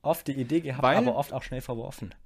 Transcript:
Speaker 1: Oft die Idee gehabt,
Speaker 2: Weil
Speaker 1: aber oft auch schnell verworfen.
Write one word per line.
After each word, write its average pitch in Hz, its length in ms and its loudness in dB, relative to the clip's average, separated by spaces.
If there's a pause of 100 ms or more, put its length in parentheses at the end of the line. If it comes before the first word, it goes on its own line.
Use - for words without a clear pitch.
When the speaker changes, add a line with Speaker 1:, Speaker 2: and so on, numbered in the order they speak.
Speaker 1:
Oft - 260 -2
die 143 60 -2
Idee 135 300 0
gehabt, 135 200 -4
Speaker 2:
Weil 135 140 8
Speaker 1:
aber 247 200 4
oft 143 180 -2
auch 131 80 -4
schnell 127 180 -6
verworfen. 113 540 -8 (120)